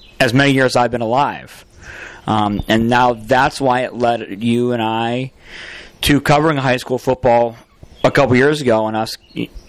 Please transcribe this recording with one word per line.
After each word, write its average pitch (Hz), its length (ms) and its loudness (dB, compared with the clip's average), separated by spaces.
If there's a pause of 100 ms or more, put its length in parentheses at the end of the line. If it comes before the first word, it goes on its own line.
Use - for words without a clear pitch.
(180)
as 123 160 0
many 139 160 4
years 131 220 2
as - 40 -4
I've 123 140 2
been 120 100 -6
alive. 113 640 -4 (640)
Um, 104 400 -2
and 113 220 0
now 123 240 2
that's 127 480 0
why 127 220 0
it 98 120 -6
led 113 480 -2
you 120 300 0
and 117 100 -4
I 117 480 -4 (720)
to 143 200 2
covering 151 360 2
high 131 220 0
school 127 200 -4
football 120 580 0 (460)
a 127 80 6
couple 127 240 2
years 147 260 4
ago, 110 280 2
and 110 80 -4
us, 110 200 -4 (160)
y-, 117 160 -8 (200)